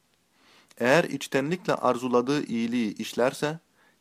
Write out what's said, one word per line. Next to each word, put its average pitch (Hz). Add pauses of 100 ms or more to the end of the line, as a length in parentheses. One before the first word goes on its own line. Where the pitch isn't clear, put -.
(800)
Eğer 139
içtenlikle 143
arzuladığı 123
iyiliği 117
işlerse, 135 (420)